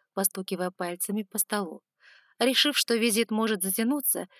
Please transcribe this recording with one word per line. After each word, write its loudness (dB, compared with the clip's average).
постукивая -4
пальцами -6
по -12
столу. -4
Решив, 2
что 0
визит 2
может 2
затянуться, 0